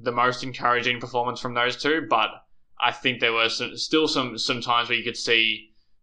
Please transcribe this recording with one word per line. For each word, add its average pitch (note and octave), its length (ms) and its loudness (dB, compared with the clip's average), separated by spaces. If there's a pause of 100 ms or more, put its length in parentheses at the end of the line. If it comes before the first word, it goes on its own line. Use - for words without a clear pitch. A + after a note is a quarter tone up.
the A#2+ 100 -2
most B2 300 0
encouraging B2 580 0
performance B2 400 -4
from B2 140 -6
those A#2+ 280 0
two, D3+ 280 0
but A2 180 4 (500)
I A#2+ 140 2
think B2 280 -2
there A#2 120 4
were A2+ 160 2
some, A#2+ 300 -6
still D#3 300 2
some, B2 280 -2
some A#2+ 240 -2
times A#2+ 300 0
where A#2+ 80 2
you A2+ 60 -6
could A#2 120 -6
see A2+ 540 2 (320)